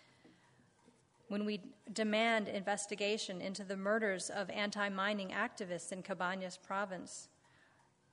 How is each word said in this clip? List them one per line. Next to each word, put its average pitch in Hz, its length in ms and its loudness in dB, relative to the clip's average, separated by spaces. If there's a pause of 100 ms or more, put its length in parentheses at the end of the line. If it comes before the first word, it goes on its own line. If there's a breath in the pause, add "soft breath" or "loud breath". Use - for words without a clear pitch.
(1300 loud breath)
When 208 160 0
we 208 160 0 (320)
demand 220 560 4
investigation 202 960 0
into 196 240 -4
the 196 100 -2
murders 196 540 2
of 190 200 -2
anti-mining 202 800 0
activists 196 600 -2
in 190 120 -6
Cabañas 185 580 -2
province, 190 640 -4 (840 soft breath)